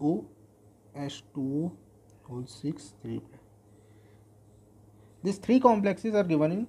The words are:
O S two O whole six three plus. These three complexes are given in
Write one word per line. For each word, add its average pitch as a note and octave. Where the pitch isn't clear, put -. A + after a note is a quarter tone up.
O E3
S C#3+
two D3
O -
whole B2
six -
three A2+
plus. -
These G3
three B3
complexes G#3+
are G#3
given D#3
in A3